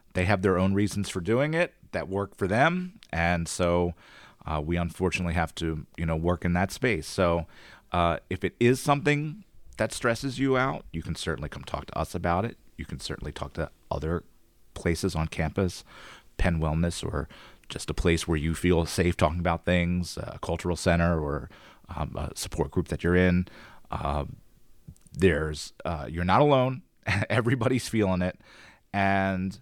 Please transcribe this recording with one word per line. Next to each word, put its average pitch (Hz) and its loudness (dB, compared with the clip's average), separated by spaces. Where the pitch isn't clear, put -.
they 90 2
have 98 2
their 95 4
own 95 4
reasons 101 0
for 92 -4
doing 123 0
it 170 0
that 80 -4
work 98 -4
for 98 -2
them. 170 0
And 85 2
so, 87 2
uh, 76 -2
we 82 0
unfortunately 87 0
have 82 0
to, 80 -4
you 85 -2
know, 82 0
work 85 0
in 87 2
that 92 2
space. 101 -2
So, 85 2
uh, 85 2
if 92 -6
it 90 -2
is 123 4
something 147 0
that 110 -2
stresses 123 -2
you 131 2
out, 131 -2
you 82 -6
can - -6
certainly 73 -4
come 65 -12
talk - -8
to - -8
us - -4
about 87 0
it. - -8
You - -10
can 71 -10
certainly - -8
talk - -10
to 80 -6
other - -2
places 85 -2
on 80 0
campus, 87 -2
Penn 85 2
Wellness, 80 0
or 69 -4
just - -10
a 78 -2
place 85 2
where 82 2
you 78 0
feel 85 4
safe 87 2
talking 82 2
about 85 0
things, 87 0
a - -10
cultural 85 -2
center 85 4
or, 71 -4
um, 76 -4
a - -6
support - -4
group 85 -2
that - -6
you're 87 4
in. 90 4
Uh, 73 -4
there's, 78 0
uh, 76 -2
you're 82 -4
not 95 6
alone. 131 4
<laughs> 98 0
Everybody's 120 0
feeling 95 2
it. 90 -2
And, 95 0